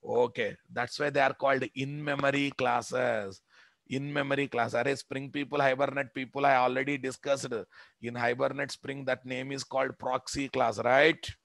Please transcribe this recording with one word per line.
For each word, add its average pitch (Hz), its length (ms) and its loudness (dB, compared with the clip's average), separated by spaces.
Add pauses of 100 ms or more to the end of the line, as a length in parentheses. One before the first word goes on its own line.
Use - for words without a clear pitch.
Okay. 120 500 0 (160)
That's 120 280 -6
why 147 120 0
they 139 100 2
are 135 120 4
called 135 320 2 (100)
in-memory 143 840 0
classes. 120 840 0 (480)
In-memory 139 600 -2
class. 113 240 0
Array 120 220 2
Spring 135 360 -8
people, 143 300 -2
Hibernate 135 540 2
people, 139 320 -2
I 135 100 8
already 127 400 2
discussed. 135 560 -4 (480)
In 120 140 -8
Hibernate 135 560 0
Spring, 135 340 -10
that 127 220 -4
name 131 260 -6
is 135 120 -8
called 131 340 -2
proxy 131 500 -4
class, 117 300 2
right? 135 520 4 (140)